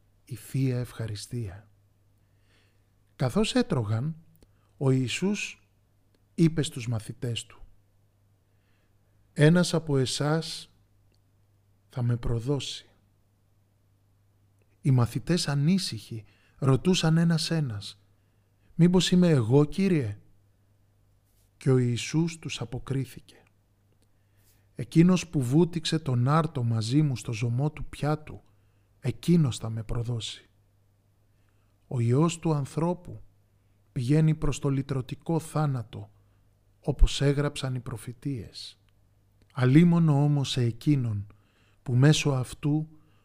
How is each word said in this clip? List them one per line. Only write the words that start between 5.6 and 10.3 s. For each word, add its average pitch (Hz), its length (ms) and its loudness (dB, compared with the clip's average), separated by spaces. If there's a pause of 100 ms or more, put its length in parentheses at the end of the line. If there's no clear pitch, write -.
είπε 160 260 2
στους 123 260 -8
μαθητές 117 580 -6
του, - 100 -20 (1800)
«Ένας 170 400 4
από 147 240 0
εσάς 147 760 -2 (1160)